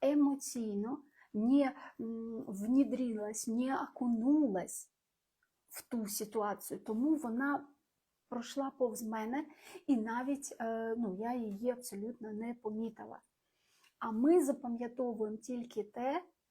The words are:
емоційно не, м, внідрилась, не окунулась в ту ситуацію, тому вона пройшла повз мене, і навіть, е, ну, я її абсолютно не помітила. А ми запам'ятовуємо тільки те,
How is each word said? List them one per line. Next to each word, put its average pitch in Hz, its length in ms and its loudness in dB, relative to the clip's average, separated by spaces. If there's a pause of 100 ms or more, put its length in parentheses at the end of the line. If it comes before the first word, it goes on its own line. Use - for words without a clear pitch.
емоційно 269 1000 2 (340)
не, 254 400 6 (280)
м, 226 460 -6
внідрилась, 220 1000 0
не 254 340 0
окунулась 240 1080 2 (800)
в - 120 -14
ту 220 260 -4
ситуацію, 202 720 -4
тому 247 360 2
вона 277 500 0 (640)
пройшла 262 480 -4
повз 233 260 0
мене, 226 420 -4 (420)
і 269 100 6
навіть, 254 640 -2
е, 226 380 -2
ну, 208 220 -2
я 240 160 -2
її 226 360 -2
абсолютно 220 640 -8
не 226 200 -6
помітила. 220 640 -8 (800)
А 233 120 -4
ми 294 320 8
запам'ятовуємо 233 920 -2
тільки 240 460 -6
те, 262 400 -2 (280)